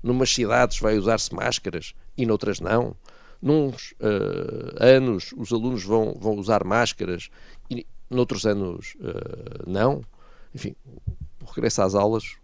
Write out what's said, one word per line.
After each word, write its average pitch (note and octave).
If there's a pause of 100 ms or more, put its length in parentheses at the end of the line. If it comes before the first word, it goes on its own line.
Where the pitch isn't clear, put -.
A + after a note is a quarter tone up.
Numas B2+
cidades A#2+
vai A2
usar-se G#2+
máscaras - (240)
e B2+
noutras G#2
não? A2 (460)
Nuns, C#3
eh, A2
anos B2
os A2
alunos A#2
vão, G#2+
vão G#2
usar G2+
máscaras F#2 (400)
e A#2+ (240)
noutros B2
anos, F#2+
eh, -
não? A2 (540)
Enfim, - (640)
o -
regresso A2+
às F#2+
aulas G#2+